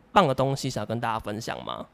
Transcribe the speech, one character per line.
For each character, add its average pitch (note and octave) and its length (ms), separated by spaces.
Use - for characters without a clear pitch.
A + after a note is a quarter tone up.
棒 F#3+ 160
的 C3 80
东 C3+ 220
西， C3+ 140
想 G#2+ 160
跟 A2+ 120
大 A#2 140
家 A2 60
分 G#2 200
享 E2 240
吗？ A1+ 320